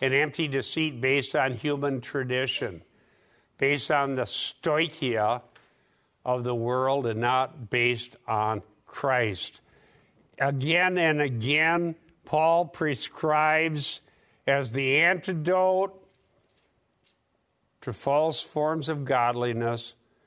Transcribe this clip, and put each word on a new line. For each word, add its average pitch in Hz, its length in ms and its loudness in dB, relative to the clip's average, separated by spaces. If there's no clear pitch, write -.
and 131 120 0
empty 147 360 0
deceit 139 520 -4
based 135 360 0
on 135 160 2
human 139 480 -2
tradition, 127 840 -4
based 139 360 0
on 139 240 0
the 131 60 0
stoichia 123 1200 -2
of 127 180 -2
the 123 120 -2
world 127 520 0
and 110 140 -2
not 127 500 0
based 120 460 0
on 107 360 0
Christ." 123 760 -2
Again 160 580 2
and 160 220 4
again, 151 720 2
Paul 165 420 2
prescribes 156 1300 0
as 139 260 0
the 135 260 2
antidote 185 960 2
to 120 120 -6
false 147 500 0
forms 151 460 -2
of 147 160 -4
godliness, 120 880 0